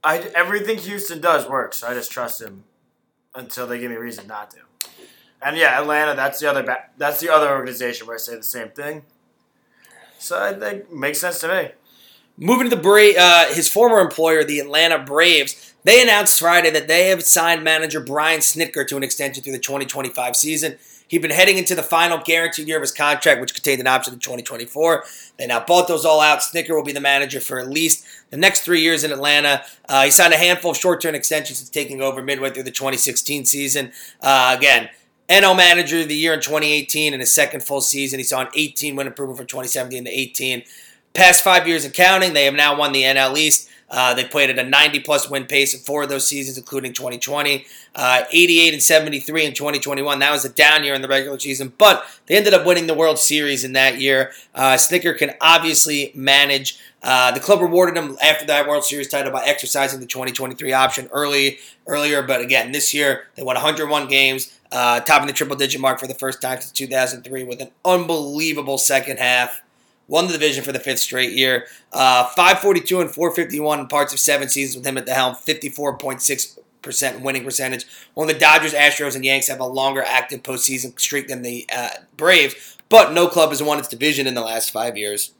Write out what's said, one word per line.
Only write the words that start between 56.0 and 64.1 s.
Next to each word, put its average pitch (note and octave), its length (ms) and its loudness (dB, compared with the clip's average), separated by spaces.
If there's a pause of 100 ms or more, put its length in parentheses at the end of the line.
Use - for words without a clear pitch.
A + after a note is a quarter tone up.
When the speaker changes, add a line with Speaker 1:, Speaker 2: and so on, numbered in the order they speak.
Speaker 2:
manage. C#3 640 2 (240)
Uh, B2+ 300 4
the B2 80 -6
club G3 220 4
rewarded F3 360 2
him C#3+ 240 -8
after D3+ 240 2
that D3 220 0
World D3 160 0
Series C#3+ 240 -6
title C#3 240 -4
by C3 120 -6
exercising C3+ 580 -2
the B2 40 -16
twenty B2+ 280 -8
twenty-three C3 400 -6
option C3 380 0
early, C#3+ 460 0 (300)
earlier, D3 340 -2
but B2+ 200 -2
again, B2 320 0
this C#3+ 200 -2
year C#3+ 420 -2
they - 60 -14
won B2+ 140 -4
a B2 60 -2
hundred D3+ 280 -2
one D3 180 -2
games, C3 460 0 (180)